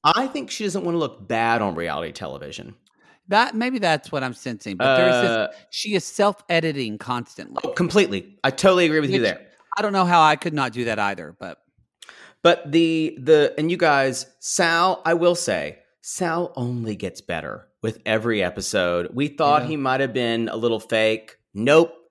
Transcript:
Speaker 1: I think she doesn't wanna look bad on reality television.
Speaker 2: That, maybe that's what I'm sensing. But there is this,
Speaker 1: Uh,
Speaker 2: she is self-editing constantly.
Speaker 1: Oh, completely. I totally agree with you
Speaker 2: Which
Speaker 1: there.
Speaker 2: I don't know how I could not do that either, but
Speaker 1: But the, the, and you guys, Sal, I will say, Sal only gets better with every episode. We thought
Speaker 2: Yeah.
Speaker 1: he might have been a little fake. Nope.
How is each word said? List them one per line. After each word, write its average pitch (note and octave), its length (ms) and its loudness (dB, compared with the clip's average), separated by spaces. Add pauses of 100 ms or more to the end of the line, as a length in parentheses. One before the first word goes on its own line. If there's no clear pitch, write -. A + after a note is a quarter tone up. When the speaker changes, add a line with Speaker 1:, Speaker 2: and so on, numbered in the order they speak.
Speaker 1:
I G#3+ 240 2
think C4+ 240 -8
she - 100 -8
doesn't F#3+ 220 -4
wanna E3+ 140 -2
look C3 280 -6
bad A#2 340 0
on G2 140 -2
reality D#2+ 380 -6
television. D2 640 -14 (520)
Speaker 2:
That, G#3+ 280 2
maybe B3 240 -2
that's D#3+ 320 -2
what C#3 100 -4
I'm B2+ 120 -6
sensing. G#2 420 -10
But C3 200 2
there B2+ 120 4
is B2 140 4
this, A#2 80 2
Speaker 1:
Uh, A2 180 -2 (220)
Speaker 2:
she G#3 260 -6
is E3+ 80 -2
self-editing D#3+ 960 -2
constantly. - 680 -8
Speaker 1:
Oh, - 60 -4
completely. D#3 760 -2
I C3+ 80 4
totally F#3 320 4
agree D#3 160 2
with C#3+ 100 -2
you C3 120 2
Speaker 2:
Which G#2+ 80 2
Speaker 1:
there. - 140 -10 (320)
Speaker 2:
I G#3 60 -2
don't G#3 100 0
know F#3+ 120 4
how F3 180 6
I D3+ 140 6
could D#3+ 180 -6
not C3+ 180 -2
do B2 120 -4
that G#2+ 160 -2
either, F2+ 400 -4
but E2 180 -14 (840)
Speaker 1:
But E3+ 260 4
the, D#3+ 500 2
the, D3 380 4
and D#3+ 140 0
you F#3 40 -2
guys, C#3 500 2 (120)
Sal, E3+ 680 0
I E3 100 2
will F3 200 4
say, E2 440 -4 (220)
Sal E3+ 560 -4
only A#2+ 400 -4
gets F2+ 240 -10
better D2+ 480 -10 (120)
with A2+ 240 -6
every A2 380 0
episode. F2 680 -2
We C#3+ 160 -4
thought D3 340 2
Speaker 2:
Yeah. C#3+ 60 -6
Speaker 1:
he D#3 80 -4
might C3+ 240 -2
have B2+ 120 -2
been A#2 360 -2
a - 80 -6
little A2+ 240 0
fake. A2 560 0 (180)
Nope. C#3+ 400 4 (160)